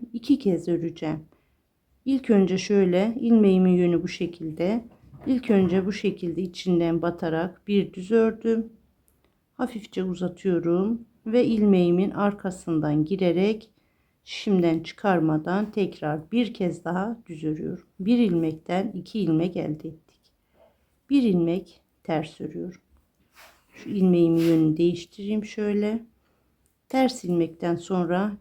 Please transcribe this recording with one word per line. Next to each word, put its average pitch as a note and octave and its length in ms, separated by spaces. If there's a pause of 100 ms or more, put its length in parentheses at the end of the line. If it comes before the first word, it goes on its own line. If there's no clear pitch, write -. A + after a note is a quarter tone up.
(140)
İki B3+ 260
kez F3 280
öreceğim. D#3+ 520 (840)
İlk C4 240
önce F#3+ 280
şöyle G3 600
ilmeğimin G3 520
yönü F3 320
bu F3+ 40
şekilde. F3 760 (420)
İlk B3+ 220
önce F#3+ 360
bu G#3 60
şekilde F#3 500
içinden E3+ 600
batarak E3+ 680
bir G3+ 260
düz F#3 180
ördüm. A3+ 580 (840)
Hafifçe G#3+ 500
uzatıyorum F3+ 1000 (200)
ve A#3 200
ilmeğimin G3 680
arkasından E3 960
girerek F#3+ 640 (540)
şişimden E3+ 560
çıkarmadan F3 920
tekrar D#3+ 600
bir A3+ 220
kez F3 320
daha F#3+ 400
düz D#3 180
örüyorum. D#3 420 (140)
Bir A3 180
ilmekten F3 760
iki F#3 280
ilmek E3+ 380
elde D#3 300
ettik. - 200 (1000)
Bir C#4 140
ilmek F3 580 (220)
ters D#3 380
örüyorum. E3+ 400 (920)
Şu - 160
ilmeğimin F3 520
yönünü D#3+ 360
değiştireyim G3+ 680
şöyle. G#3 600 (840)
Ters C4 340
ilmekten E3+ 520
sonra F3+ 640